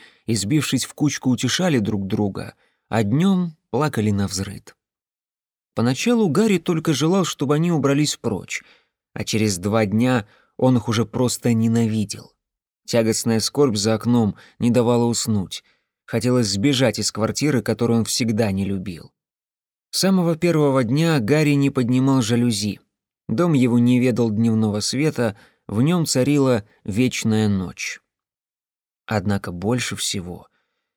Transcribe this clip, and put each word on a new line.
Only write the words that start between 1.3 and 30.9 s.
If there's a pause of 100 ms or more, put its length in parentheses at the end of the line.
утешали
друг
друга, (340)
а
днём (140)
плакали
навзрыд. (960)
Поначалу
Гарри
только
желал,
чтобы
они
убрались
прочь, (520)
а
через
два
дня (320)
он
их
уже
просто
ненавидел. (500)
Тягостная
скорбь
за
окном (220)
не
давала
уснуть. (400)
Хотелось
сбежать
из
квартиры,
которую
он
всегда
не
любил. (800)
С
самого
первого
дня
Гарри
не
поднимал
жалюзи. (480)
Дом
его
не
ведал
дневного
света, (300)
в
нём
царила (200)
вечная
ночь. (1080)
Однако
больше
всего (480)